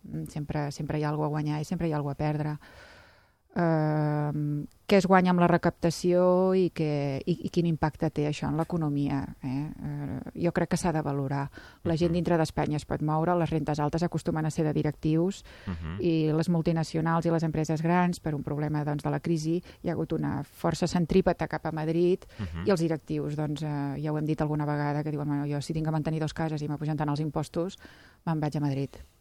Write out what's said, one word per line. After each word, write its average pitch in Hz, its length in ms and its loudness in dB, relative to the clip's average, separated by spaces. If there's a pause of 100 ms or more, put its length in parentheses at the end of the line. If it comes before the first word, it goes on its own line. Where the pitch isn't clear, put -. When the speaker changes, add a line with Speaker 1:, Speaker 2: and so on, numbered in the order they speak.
Speaker 1:
Mm, 156 220 -8
sempre, 147 440 -6
sempre 151 280 -6
hi 147 60 -2
ha 151 40 -2
alguna 151 200 -2
a - 20 -2
guanyar 151 320 -2
i - 20 -4
sempre 170 240 -2
hi 160 40 0
ha 151 40 -2
alguna 143 160 -2
a 139 40 -6
perdre. 151 420 -2 (960)
Ehm, 151 1080 0 (200)
què 208 140 6
es 190 80 0
guanya 185 240 8
amb 180 80 6
la 175 80 8
recaptació 180 1040 4
i 185 160 4
què, 143 560 -2
i, 175 80 2 (100)
i - 60 -4
quin 170 160 2
impacte 156 480 0
té 147 140 0
això 151 200 -4
en 147 120 0
l'economia, 143 640 0 (200)
eh? 139 300 -4
Eh, 147 460 -8 (260)
jo 170 100 2
crec 170 200 0
que 170 40 0
s'ha 175 140 0
de 156 100 0
valorar. 139 460 -2 (360)
La 170 120 0
gent 170 160 2
Speaker 2:
Mhm. - 20 0
Speaker 1:
dintre 175 240 2
d'Espanya 151 380 0
es 147 80 -4
pot - 180 -4
moure, 156 340 2
les 160 140 2
rentes 151 300 0
altes 147 240 0
acostumen 160 420 -2
a 156 40 0
ser 160 140 0
de 151 80 2
directius 156 720 0 (220)
Speaker 2:
Mhm. 170 340 -8
Speaker 1:
i 160 320 2
les 160 160 2
multinacionals 165 800 0
i 170 40 4
les 165 120 2
empreses 160 400 0
grans, 175 380 2
per 156 140 -4
un 143 100 -4
problema, 151 400 -2
doncs, 147 180 -2
de 151 80 0
la 147 100 -2
crisi, 165 420 0 (200)
hi - 60 -4
ha 175 40 0
hagut 160 200 -2
una 156 320 -2
força - 420 -2
centrípeta 175 640 2
cap - 180 -6
a 156 60 -4
Madrid 165 480 0 (180)
Speaker 2:
Mhm. 85 280 -6
Speaker 1:
i 208 40 2
els 185 100 4
directius, 151 540 -2
doncs, 147 280 -4
eh, 143 380 -4
ja 151 120 -2
ho 151 60 0
hem 151 80 -2
dit 156 140 -2
alguna 151 260 0
vegada, 147 360 0
que 156 80 -4
diuen, 147 160 -4
«Bueno, 143 200 0
jo 143 140 -2
si 139 120 -6
tinc 156 140 -2
que 156 60 0
mantenir 160 280 0
dos 151 140 -2
cases 156 280 -2
i 151 60 -4
m'apugen 151 280 -2
tant 147 140 0
els 147 100 0
impostos, 160 580 -4 (480)
me'n 160 140 0
vaig 151 160 -2
a 151 40 0
Madrid 139 300 -2 (300)